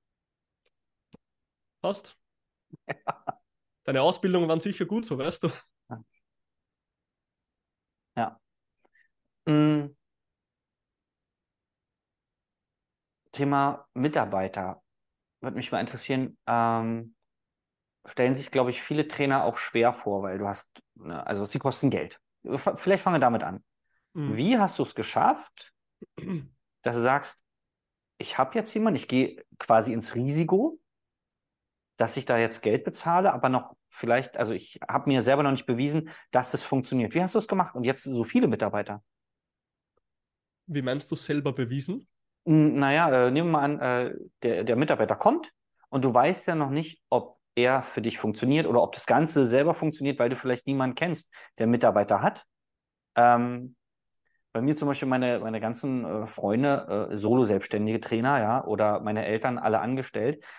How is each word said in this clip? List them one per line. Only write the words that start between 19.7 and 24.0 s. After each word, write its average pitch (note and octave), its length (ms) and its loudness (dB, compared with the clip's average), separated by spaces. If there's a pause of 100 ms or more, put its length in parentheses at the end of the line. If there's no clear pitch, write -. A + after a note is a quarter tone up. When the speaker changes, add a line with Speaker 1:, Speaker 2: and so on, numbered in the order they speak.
Speaker 2:
vor, G2 300 -4
weil F#2+ 160 -6
du G2+ 80 -6
hast, G2+ 200 -8 (280)
ne, D#2+ 320 -12
also G2+ 200 -4
sie - 120 -4
kosten C3+ 320 0
Geld. - 280 -4 (260)
F-, - 320 -2
vielleicht F#3+ 260 0
fangen F3+ 140 2
wir C#3 40 2
damit A#2+ 220 2
an. F2+ 220 -8 (500)